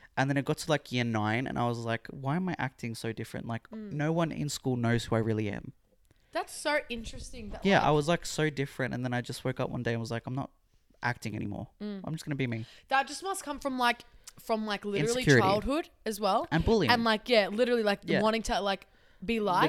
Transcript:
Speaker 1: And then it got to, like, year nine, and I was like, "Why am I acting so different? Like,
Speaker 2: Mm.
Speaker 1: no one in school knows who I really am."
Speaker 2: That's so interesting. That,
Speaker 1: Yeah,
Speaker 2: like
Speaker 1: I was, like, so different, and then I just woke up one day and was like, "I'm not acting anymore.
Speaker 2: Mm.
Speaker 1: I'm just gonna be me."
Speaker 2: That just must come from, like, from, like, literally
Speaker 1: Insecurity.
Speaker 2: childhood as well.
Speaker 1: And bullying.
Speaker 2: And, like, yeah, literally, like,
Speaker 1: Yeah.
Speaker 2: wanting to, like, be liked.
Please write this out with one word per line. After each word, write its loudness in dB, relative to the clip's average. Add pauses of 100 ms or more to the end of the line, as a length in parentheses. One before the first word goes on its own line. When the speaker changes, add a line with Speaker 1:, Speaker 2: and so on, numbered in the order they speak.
(160)
Speaker 1:
And 2
then 0
it 0
got 0
to, -4
like, 0
year 0
nine, 0
and -6
I 0
was -2
like, -4
"Why -4
am -2
I -4
acting -6
so -4
different? -8
Like, -8
Speaker 2:
Mm. -12
Speaker 1:
no 0
one 0
in -4
school -2
knows 2
who -2
I 4
really 0
am." -8 (600)
Speaker 2:
That's -4
so -2
interesting. -10
That, -6
Speaker 1:
Yeah, 8
Speaker 2:
like 4
Speaker 1:
I 6
was, 4
like, 2
so 0
different, -4
and -2
then -2
I 0
just -8
woke -2
up -2
one -4
day 0
and -2
was -6
like, -6
"I'm -6
not -6 (540)
acting -4
anymore. -6 (120)
Speaker 2:
Mm. -8
Speaker 1:
I'm -6
just -8
gonna -4
be 0
me." -6 (220)
Speaker 2:
That 2
just -12
must -4
come -8
from, -2
like, 0 (360)
from, -2
like, -4
literally 0
Speaker 1:
Insecurity. 8
Speaker 2:
childhood 0 (160)
as -4
well. 2
Speaker 1:
And 2
bullying. 4
Speaker 2:
And, 2
like, 0
yeah, 6
literally, 2
like, 2
Speaker 1:
Yeah. 2
Speaker 2:
wanting 2
to, 0
like, -2 (380)
be 0
liked. 2